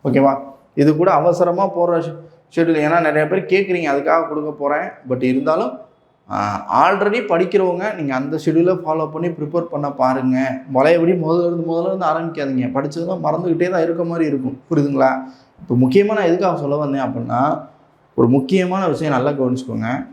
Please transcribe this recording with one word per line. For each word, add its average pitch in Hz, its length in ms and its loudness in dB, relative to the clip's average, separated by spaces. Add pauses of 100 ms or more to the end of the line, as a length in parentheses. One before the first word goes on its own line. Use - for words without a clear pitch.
ஓகேவா? 139 340 4 (360)
இது 147 220 4
கூட 180 140 4
அவசரமா 175 560 2
போற 175 320 0
ஷெ-, 156 180 -6 (400)
ஷெட்யூல். 165 300 2
ஏன்னா, 165 140 2
நிறைய 151 260 2
பேர் 185 180 -2
கேக்குறீங்க, 180 500 0
அதுக்காக 156 340 0
கொடுக்க 151 300 -6
போறேன். 147 300 -2 (200)
But 127 140 -2
இருந்தாலும், 156 560 0 (520)
ஆ, 104 360 -4 (160)
already 202 460 2
படிக்கிறவங்க 185 680 0
நீங்க 147 200 -4
அந்த 147 300 -4
ஷெட்யூலை 170 400 2
ஃபாலோ 156 260 -2
பண்ணி 160 180 -4
ப்ரிப்பேர் 160 320 -4
பண்ண 147 320 -6
பாருங்க. 131 680 0 (120)
பழையபடி 165 400 4
முதல்ல 170 340 0
இருந்து, 170 260 -2
முதல்ல 170 140 -2
இருந்து 190 200 -2
ஆரம்பிக்காதீங்க. 156 600 -2
படிச்சதெல்லாம் 165 560 -4
மறந்துக்கிட்டே 165 440 0
தான் 180 140 0
இருக்க 170 220 -2
மாதிரி 165 220 -2
இருக்கும். 131 340 -4 (100)
புரியுதுங்களா? 139 520 2 (380)
இப்போ - 200 -4
முக்கியமா 156 260 4
நான் 214 180 0
எதுக்காக 175 340 2
சொல்ல 143 180 -2
வந்தேன் 139 260 -2
அப்படின்னா, 120 640 -2 (500)
ஒரு 123 140 6
முக்கியமான 180 600 2
விஷயம் 143 340 0
நல்லா 139 200 0
கவனிச்சுக்கோங்க. 123 720 -4